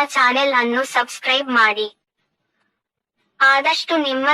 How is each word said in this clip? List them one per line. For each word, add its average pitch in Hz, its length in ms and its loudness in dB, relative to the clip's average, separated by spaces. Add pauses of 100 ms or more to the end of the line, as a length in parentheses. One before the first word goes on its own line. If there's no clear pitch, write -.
ಚಾನೆಲ್ 269 480 0
ಅನ್ನು 240 300 0
ಸಬ್ಸ್ಕ್ರೈಬ್ 262 680 -4
ಮಾಡಿ. 214 460 0 (1500)
ಆದಷ್ಟು 285 560 2
ನಿಮ್ಮ 269 360 -2